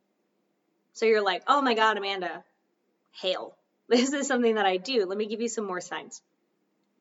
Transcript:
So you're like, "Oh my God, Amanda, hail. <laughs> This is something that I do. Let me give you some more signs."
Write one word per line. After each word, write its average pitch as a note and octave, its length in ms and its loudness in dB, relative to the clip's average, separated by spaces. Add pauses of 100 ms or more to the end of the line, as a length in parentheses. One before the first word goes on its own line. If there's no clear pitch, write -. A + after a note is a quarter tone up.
(960)
So A3+ 120 -2
you're G#3+ 160 4
like, F#3 240 -2
"Oh C#4 160 4
my A#3+ 120 2
God, A3 220 4
Amanda, G3 480 -6 (680)
hail. - 440 -6 (160)
<laughs> - 160 -20
This B3 240 4
is C#4 140 -2
something A#3+ 300 2
that G3+ 100 2
I F#3 100 2
do. G3+ 300 0
Let G3 120 -6
me G#3+ 80 -2
give G#3+ 140 -6
you A#3 80 -2
some A3 180 -8
more F3+ 140 -6
signs." - 420 -12 (800)